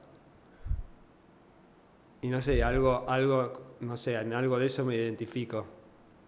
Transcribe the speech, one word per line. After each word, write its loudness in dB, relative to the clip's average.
Y -4
no 0
sé, 4
algo, 4
algo, 0
no -6
sé, -2
en -4
algo 2
de 4
eso -2
me 0
identifico. -4